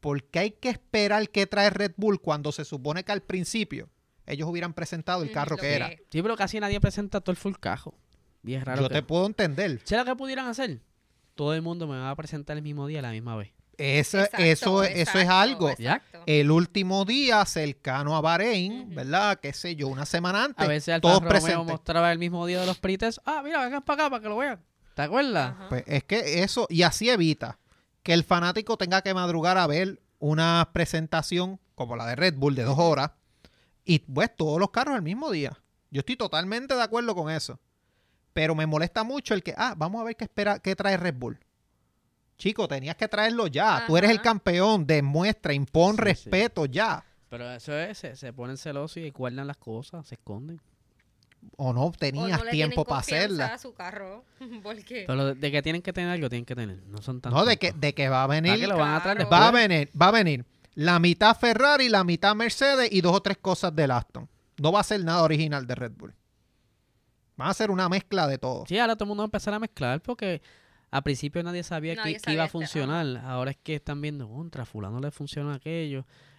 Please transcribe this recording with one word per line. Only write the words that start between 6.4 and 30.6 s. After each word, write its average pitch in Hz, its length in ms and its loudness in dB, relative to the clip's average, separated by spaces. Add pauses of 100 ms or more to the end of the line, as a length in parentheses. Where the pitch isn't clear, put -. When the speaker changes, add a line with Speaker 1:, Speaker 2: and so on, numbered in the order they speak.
Speaker 3:
nadie 202 220 -2
presenta 202 400 -2
todo - 120 -4
el 185 40 -2
full - 240 -6
cajo. - 340 -8 (480)
Bien 131 220 -8
raro 131 180 -2
Speaker 1:
Yo 131 60 2
Speaker 3:
que 123 60 -4
Speaker 1:
te 147 80 0
puedo 170 240 0
entender. 175 580 -2
Speaker 3:
¿Sabes 240 220 0
lo 254 60 -2
que 247 40 -2
pudieran 262 300 -8
hacer? 226 340 -6 (540)
Todo 147 200 -2
el 160 60 -2
mundo 170 260 -6
me 139 120 -6
va 131 120 -6
a 139 60 -8
presentar 151 400 -10
el 151 60 -8
mismo 147 240 -8
día, 151 160 -6
la 120 80 -6
misma 113 260 -8
vez. 104 160 -10 (240)
Speaker 1:
Eso, 143 440 2
Speaker 2:
Exacto, 202 220 2
Speaker 1:
eso, 190 400 6
eso - 20 6
es 175 240 0
Speaker 2:
exacto, 190 240 4
Speaker 1:
algo. 190 380 4
Speaker 2:
exacto. 156 560 -4
Speaker 1:
El 147 240 6
último 185 560 2
día 233 400 4
cercano 143 720 -4
a 156 60 2
Bahrein, 196 640 0
Speaker 2:
Ujú. 180 80 -14
Speaker 1:
¿verdad? 175 460 0
Qué 143 140 -8
sé 175 220 -8
yo, 143 120 -4
una 135 180 -6
semana 180 380 0
antes, 277 200 -2
Speaker 3:
A 180 40 2
veces 151 260 0
Alfa 165 80 0
Speaker 1:
todos 175 200 8
Speaker 3:
Romeo 165 80 0
Speaker 1:
presentes. 170 360 4
Speaker 3:
mostraba 165 460 2
el 165 60 0
mismo 170 280 -2
día 180 140 0
de 185 60 0
los 185 120 -2
pre-tests. 190 480 -2
"Ah, 294 180 -2
mira, 294 200 -2
vengan 269 180 -6
para 294 220 0
acá 285 60 0
para 233 120 -6
que 214 80 -6
lo 214 80 -4
vean". 254 240 -4 (320)
¿Te - 80 -4
acuerdas? 170 500 0
Speaker 2:
Ajá. - 180 -16
Speaker 1:
Pues 123 160 -4
es 143 180 -2
que 175 380 0
eso, 196 280 0
y 165 120 4
así 190 280 2
evita, 160 480 0 (440)
que 170 120 0
el 170 100 4
fanático 190 520 0
tenga 190 260 0
que 190 120 -2
madrugar 175 440 2
a 175 80 4
ver 175 340 -2 (180)
una 165 540 2